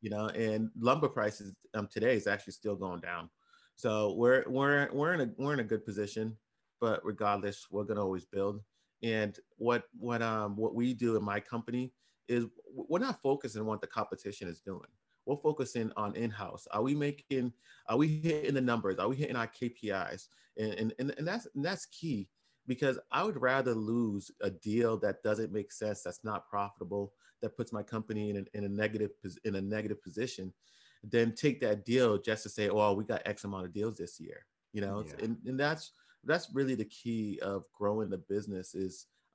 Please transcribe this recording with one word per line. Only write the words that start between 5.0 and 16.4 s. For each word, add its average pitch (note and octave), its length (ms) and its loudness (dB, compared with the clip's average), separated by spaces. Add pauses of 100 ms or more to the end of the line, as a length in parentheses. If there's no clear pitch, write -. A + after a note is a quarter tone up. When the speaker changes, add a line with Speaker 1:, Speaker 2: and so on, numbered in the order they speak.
Speaker 1:
in D#3+ 60 2
a, A#2 160 0
we're C#3+ 180 0
in C3 60 0
a A2 40 0
good G#2+ 200 -2
position, A2 520 -4 (440)
but A2 240 0
regardless, G2+ 640 -2
we're G2+ 140 -2
gonna G#2 180 -2
always F#2+ 240 -2
build. G2 360 -2 (400)
And A2 360 0 (180)
what, A#2 280 2 (140)
what, A#2 240 -2
um, G#2+ 340 0
what A2 180 0
we A#2+ 200 2
do A2+ 220 2
in G#2+ 80 2
my G#2 160 0
company A#2+ 520 -4 (360)
is A#2+ 160 2 (240)
w-, B2+ 200 -10
we're F3 120 2
not B3+ 220 -2
focusing C3+ 380 0
on A2 60 -2
what G#2+ 140 -2
the - 80 -6
competition G2+ 580 -6
is E2+ 140 -8
doing. F#2 260 -10 (400)
We're C#3+ 120 0
focusing B2 580 0
on G#2 180 -2
in-house. G#2 560 -4